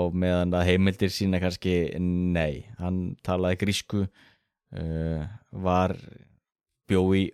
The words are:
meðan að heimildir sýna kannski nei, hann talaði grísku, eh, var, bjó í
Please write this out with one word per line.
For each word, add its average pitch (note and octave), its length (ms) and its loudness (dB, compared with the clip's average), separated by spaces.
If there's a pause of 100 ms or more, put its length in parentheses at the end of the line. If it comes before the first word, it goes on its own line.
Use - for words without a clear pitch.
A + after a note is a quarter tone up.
(100)
meðan F2+ 420 2
að F2 160 2
heimildir F#2+ 420 2
sýna F#2+ 300 0
kannski F#2 320 -2 (240)
nei, F2+ 760 0
hann F#2 240 -4 (240)
talaði F#2 360 0
grísku, G2+ 440 -2 (680)
eh, D#2+ 500 -4 (260)
var, F#2 460 0 (920)
bjó F#2+ 120 4 (140)
í F#2+ 80 4 (120)